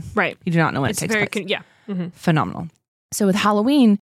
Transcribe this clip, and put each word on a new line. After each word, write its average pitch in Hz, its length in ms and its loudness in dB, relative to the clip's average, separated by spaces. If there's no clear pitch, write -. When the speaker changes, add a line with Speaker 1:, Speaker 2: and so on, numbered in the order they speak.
Speaker 1:
yeah, - 100 -12
right. 180 300 -2
Speaker 2:
You 170 80 -2
do 165 60 2
not 156 140 2
know 135 60 -4
when 135 120 -2
Speaker 1:
It's - 100 -6
Speaker 2:
it 160 60 -6
takes 190 60 -2
Speaker 1:
very 202 140 0
Speaker 2:
place. 202 160 -6
Speaker 1:
con-, 190 60 -12
yeah. - 120 -4
Mm-hmm. 175 200 -6
Speaker 2:
Phenomenal. 156 560 -2
So 208 140 -2
with 190 100 4
Halloween, 220 720 4